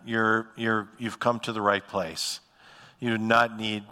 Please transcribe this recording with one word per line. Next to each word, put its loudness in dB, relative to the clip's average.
you're, 2
you're, -2
you've -8
come 0
to -6
the -4
right 2
place. -6
You -2
do 0
not 4
need -4